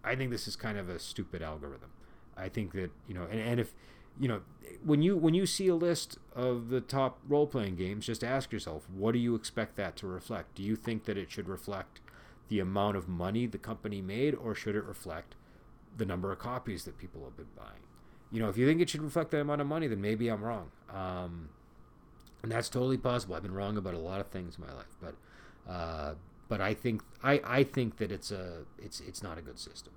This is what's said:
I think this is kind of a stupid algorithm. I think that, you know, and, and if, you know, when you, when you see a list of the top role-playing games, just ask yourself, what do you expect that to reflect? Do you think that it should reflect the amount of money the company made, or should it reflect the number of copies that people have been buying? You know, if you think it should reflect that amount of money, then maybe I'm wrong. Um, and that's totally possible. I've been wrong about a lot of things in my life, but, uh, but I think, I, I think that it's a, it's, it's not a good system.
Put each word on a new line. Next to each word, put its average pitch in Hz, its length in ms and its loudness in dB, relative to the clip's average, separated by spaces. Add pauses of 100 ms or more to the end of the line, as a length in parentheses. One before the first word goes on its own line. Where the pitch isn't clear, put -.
I 120 120 2
think 131 140 0
this 117 160 -2
is 107 80 -4
kind 107 240 -2
of 92 100 -4
a 87 100 -4
stupid - 440 -6
algorithm. 73 480 -8 (460)
I 95 120 -6
think 98 260 -4
that, 92 160 -2 (160)
you 101 80 -8
know, 90 160 -4
and, 110 100 0
and 120 180 2
if, 113 160 0 (460)
you 135 80 4
know, 107 140 0 (420)
when 147 160 6
you, 185 160 8
when 160 180 6
you 185 120 6
see 190 220 2
a 175 60 6
list 165 440 2 (160)
of 123 340 2
the 127 120 2
top 131 460 2
role-playing 139 500 4
games, 98 300 -2
just 117 180 -2
ask 131 280 0
yourself, - 380 -6
what 101 220 2
do 123 60 4
you 120 160 4
expect - 420 -2
that 95 200 -2
to 101 100 -8
reflect? 92 500 -6
Do 98 60 -6
you 107 140 2
think 113 280 -2
that 101 120 -2
it 95 140 -4
should 92 180 -6
reflect 95 520 -6 (480)
the 104 120 4
amount 98 360 4
of 87 120 -2
money 95 380 2
the 101 120 -4
company 104 440 -4
made, 120 320 2
or 110 200 -2
should 104 200 -2
it 104 100 0
reflect 85 520 -8 (600)
the 113 80 0
number 95 280 0
of 92 60 -4
copies 120 460 -4
that - 140 -10
people - 260 -12
have - 120 -14
been - 100 -14 (100)
buying? - 260 -16 (480)
You 110 100 0
know, 107 80 4
if 98 100 0
you 127 80 8
think 165 140 8
it 175 100 6
should 151 120 -2
reflect 156 280 0
that 151 100 4
amount 147 220 2
of 143 40 2
money, 156 200 0
then 104 160 0
maybe 110 260 2
I'm 104 140 0
wrong. 107 280 -4 (220)
Um, 90 560 -4 (920)
and 113 100 -2
that's 117 160 0
totally 131 300 2
possible. 123 380 2
I've 82 60 -4
been 95 120 -4
wrong 101 240 0
about 90 160 -2
a 85 40 -2
lot 92 220 -2
of - 80 -4
things 90 300 -6
in - 80 -10
my 139 60 -12
life, - 280 -14
but, 80 140 -10 (560)
uh, 82 440 -4 (340)
but 104 120 0
I 104 140 4
think, 110 280 0 (200)
I, 131 220 6
I 131 180 4
think 127 360 2
that 101 120 0
it's 95 200 -6
a, 90 340 -6 (140)
it's, - 220 -10
it's 92 220 -10
not 82 160 -6
a 80 40 -10
good - 160 -12
system. - 380 -14